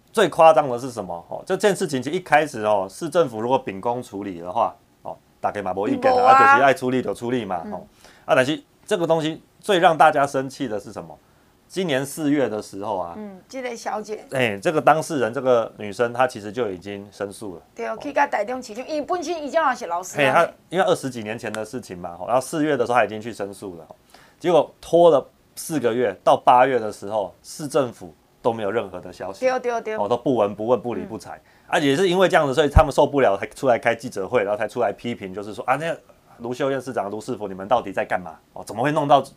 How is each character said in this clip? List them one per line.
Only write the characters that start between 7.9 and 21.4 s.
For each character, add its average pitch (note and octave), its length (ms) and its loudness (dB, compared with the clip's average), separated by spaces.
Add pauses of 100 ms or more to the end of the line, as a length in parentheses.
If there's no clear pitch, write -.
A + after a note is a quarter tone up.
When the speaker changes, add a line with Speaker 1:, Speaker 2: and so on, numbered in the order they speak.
Speaker 1:
啊， D#3+ 100 2
但 C3 100 6
是 D3 160 -4 (240)
这 G#3+ 120 -2
个 E3 100 -2
东 D#3+ 140 2
西 D#3+ 200 -4 (200)
最 G3 180 2
让 E3 180 8
大 D#3 140 8
家 C#3 160 2
生 C3+ 220 -4
气 C3 180 -6
的 G#2+ 100 -4
是 G#2+ 140 -12
什 F#2 100 -12
么？ D#2 160 -16 (540)
今 F#3+ 140 -4
年 C#3 180 0
四 C#3+ 280 -2
月 C#3 180 2
的 G#2+ 100 -6
时 G2 240 -12
候 G#2 140 -4
啊， E2+ 180 -8
Speaker 2:
嗯， G3+ 320 -16
这 C4 140 -12
个 A#3+ 160 -10
小 G#3+ 240 -8
姐。 G#3+ 300 -12
Speaker 1:
哎， A#2+ 260 -2
这 G2 140 -2
个 D#3 100 0
当 D3+ 180 6
事 D3+ 200 -4
人， A2+ 120 0
这 B2 80 -6
个 B2 380 2
女 G#2 160 -8
生， A#2+ 180 0
她 A#2+ 140 2
其 A#2+ 160 -4
实 G#2 100 -8
就 G#2+ 200 -4
已 F#2 80 -8
经 G2+ 320 -12
申 G2+ 200 -8
诉 G2 220 -14
了。 E2 80 -16 (140)
Speaker 2:
对， A#3 100 -10
Speaker 1:
哦。 A3 160 -6
Speaker 2:
去 C#4+ 100 -10
甲 C#4+ 140 2
台 B3 180 -2
中 A#3+ 160 -8
市 B3 140 -14
长， A#3 140 -10
因 D#4 80 -6
为 D4 80 -4
本 F4+ 200 -4
身 D#4 200 -8
伊 C#4 80 -10
就 D#4+ 120 0
也 C4 120 0
是 A3+ 100 -10
老 E3+ 160 -4
师 F3+ 180 -8
啊。 C3+ 200 2
Speaker 1:
嘿， E3 80 4
她 - 40 -14 (180)
因 E3 100 -2
为 F#3+ 40 4
二 E3 120 2
十 C#3 120 -4
几 A#2+ 140 -8
年 G#2+ 160 -6
前 A2 160 -8